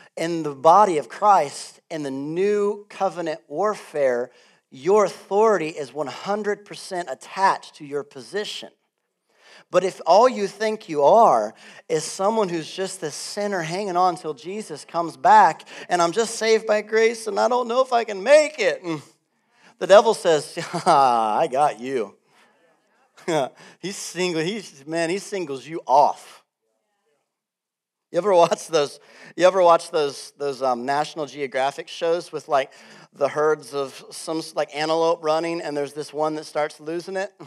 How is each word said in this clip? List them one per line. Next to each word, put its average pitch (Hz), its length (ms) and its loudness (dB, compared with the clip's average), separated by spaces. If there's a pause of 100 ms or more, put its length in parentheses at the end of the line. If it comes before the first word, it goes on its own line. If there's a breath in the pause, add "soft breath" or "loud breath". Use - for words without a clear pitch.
(140 loud breath)
In 165 280 -4
the 147 120 -6
body 170 440 6
of 135 100 -6
Christ, 185 720 0 (100)
in 156 120 -8
the 139 80 -6
new 202 800 -2
covenant 165 580 -6
warfare, 143 840 -2 (440 soft breath)
your 190 300 2
authority 196 640 0
is 143 240 -10
one 147 140 -6
hundred 202 580 -6
percent 175 460 -10
attached - 680 -2
to 156 80 -18
your 143 180 -8
position. 143 680 -12 (1000 soft breath)
But 180 140 2
if 180 220 -6
all 214 240 6
you 208 160 -4
think 214 420 -6
you 147 140 -2
are 143 520 6 (360 loud breath)
is 156 140 -2
someone 202 440 -2
who's 165 220 -8
just 185 300 -8
this 151 140 -8
sinner 202 460 -6
hanging 175 380 -6
on 180 180 2
till 156 160 -10
Jesus 165 540 -12
comes 165 320 -6
back, 180 500 6 (220 loud breath)
and 175 100 0
I'm 170 120 2
just 220 240 -4
saved 220 300 0
by 214 140 0
grace, 226 460 0
and 202 120 -6
I 220 100 4
don't 247 200 -2
know 247 140 2
if 254 100 -4
I 233 120 2
can 202 180 -8
make 294 360 4
it, 170 240 0
and 160 200 -6 (760 soft breath)
the - 80 -6
devil 214 280 8
says, 156 440 0 (140)
<laughs> 135 140 -4
"I 127 640 4
got 131 260 0
you." 120 380 -6 (1080 soft breath)
<laughs> 151 240 0 (280 loud breath)
He's 190 180 -10
single, 165 460 -4
he's, 170 420 -8
man, 160 240 -4
he 190 100 -2
singles 143 460 -8
you 160 220 -10
off. 127 540 2 (1700)
You 160 60 -4
ever 190 160 2
watch 170 340 4
those, 151 320 -2 (360 loud breath)
you 170 100 6
ever 185 160 4
watch 170 280 4
those, 147 460 -4
those, 139 260 -6
um, 123 220 -2
National 147 400 -4
Geographic 135 640 -6
shows 170 420 -4
with, 143 160 -12
like, 143 240 0 (440 loud breath)
the 143 120 -2
herds 147 460 -2
of 139 380 -8
some 160 280 -8
s-, 160 160 -12
like, 151 220 -4
antelope 165 480 0
running, 165 380 -2
and 147 120 -8
there's 143 200 -6
this 147 180 -12
one 156 220 -4
that 151 100 -10
starts 156 340 -6
losing 165 380 -10
it? 196 160 -6 (140)